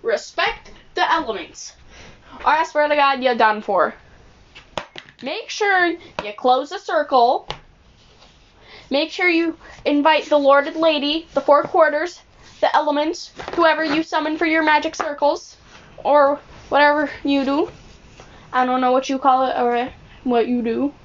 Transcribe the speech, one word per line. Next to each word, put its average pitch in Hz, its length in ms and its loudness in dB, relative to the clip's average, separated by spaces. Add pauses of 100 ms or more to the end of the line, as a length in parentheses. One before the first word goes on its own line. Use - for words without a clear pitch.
(100)
Respect - 600 -6 (220)
the - 140 0
elements. 220 640 -6 (680)
Or - 80 -2
I 311 160 2
swear 294 240 0
to 294 80 2
God, 269 260 2
you're 254 140 2
done 214 260 2
for. 180 320 0 (1300)
Make 320 260 -10
sure 381 380 0
you 330 500 -8
close 262 340 0
the 392 100 -10
circle. 294 680 0 (1400)
Make 302 220 -2
sure 359 160 -2
you 330 280 -2 (280)
invite 294 400 2
the 302 120 2
Lord 277 300 4
and 302 80 -10
Lady, 311 580 0
the 277 80 -2
four 285 220 4
quarters, 311 580 0 (400)
the - 140 0
elements, 294 560 -2 (240)
whoever 320 300 2
you 311 180 -2
summon 311 340 -4
for 330 100 -2
your 320 180 0
magic 302 320 0
circles, 294 600 -4 (420)
or 285 420 2 (300)
whatever 294 380 2 (140)
you 277 220 0
do. 285 260 -2 (800)
I 254 140 0
don't 254 140 -2
know 254 100 2
what 262 180 0
you 269 120 -4
call 262 260 2
it - 100 -4
or 240 360 -2 (320)
what 233 240 0
you 247 120 -2
do. 233 320 -2 (120)